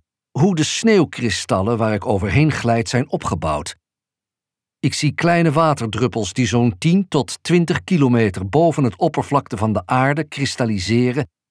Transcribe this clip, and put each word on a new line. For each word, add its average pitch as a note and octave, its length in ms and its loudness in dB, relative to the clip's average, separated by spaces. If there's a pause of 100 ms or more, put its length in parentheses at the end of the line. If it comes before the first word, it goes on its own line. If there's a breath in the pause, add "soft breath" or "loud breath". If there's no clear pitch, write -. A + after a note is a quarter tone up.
(320)
hoe F#3 240 2
de D3+ 80 0
sneeuwkristallen A#2+ 1120 0
waar A2 160 0
ik G2+ 120 -4
overheen A2 460 0
glijd A#2 380 -2
zijn B2+ 200 -2
opgebouwd. D2+ 680 -6 (1000)
Ik - 140 -2
zie D3 180 -2
kleine E3+ 400 2
waterdruppels A#2 840 0
die B2 140 0
zo'n A#2+ 300 2
tien F3+ 300 2
tot - 360 -2
twintig E3+ 400 0
kilometer A#2 680 2
boven D#3 340 2
het A#2 120 -2
oppervlakte C#3+ 640 -2
van A2 160 -2
de F#2+ 120 -2
aarde C#3 380 0
kristalliseren A#2+ 1040 -2 (220)